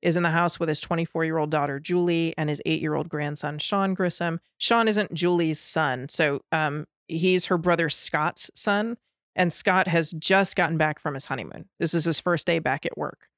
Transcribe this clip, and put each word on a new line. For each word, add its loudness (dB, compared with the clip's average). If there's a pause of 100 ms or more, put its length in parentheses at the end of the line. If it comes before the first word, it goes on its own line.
is 2
in 0
the 2
house 0
with 0
his 0
twenty-four-year-old -2
daughter, -2
Julie, 0
and -2
his -4
eight-year-old -2
grandson, -6
Sean 0
Grissom. -2 (180)
Sean 2
isn't 0
Julie's 2
son, -2
so, 0 (100)
um, -2 (220)
he's 2
her 2
brother 2
Scott's -2
son, -2 (380)
and 2
Scott 2
has 2
just 2
gotten 0
back 0
from -4
his -6
honeymoon. -8 (120)
This 2
is 2
his 2
first 0
day 2
back -2
at -6
work. -8